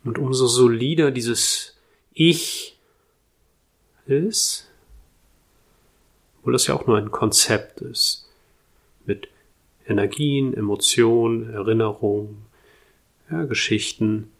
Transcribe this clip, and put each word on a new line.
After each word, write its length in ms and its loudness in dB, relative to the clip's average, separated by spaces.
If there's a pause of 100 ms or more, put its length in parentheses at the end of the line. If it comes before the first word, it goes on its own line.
Und 140 -6
umso 300 2
solider 640 4
dieses 640 -4 (380)
Ich 640 0 (1300)
ist, 640 -2 (1700)
obwohl 140 -2
das 140 0
ja 80 0
auch 120 -4
nur 100 4
ein 140 -4
Konzept 720 0
ist, 460 -4 (760)
mit 240 -6 (580)
Energien, 680 0
Emotionen, 1000 2
Erinnerungen, 920 -2 (840)
ja, 140 -4
Geschichten. 840 -2 (100)